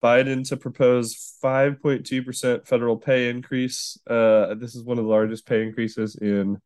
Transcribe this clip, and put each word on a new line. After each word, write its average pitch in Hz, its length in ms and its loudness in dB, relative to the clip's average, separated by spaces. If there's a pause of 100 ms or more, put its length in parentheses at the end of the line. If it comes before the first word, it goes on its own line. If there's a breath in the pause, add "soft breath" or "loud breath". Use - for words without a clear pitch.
Biden 131 460 2
to 131 80 -4
propose 123 840 0
five 135 400 0
point 127 240 -2
two 131 180 -4
percent 123 440 -4
federal 117 300 0
pay 127 320 0
increase. 127 680 -6 (100)
Uh, 110 480 4
this 117 200 -12
is 120 80 -14
one 120 140 -4
of 117 60 -2
the 110 60 -2
largest 110 360 0
pay 113 180 0
increases 110 520 -4
in 101 500 -2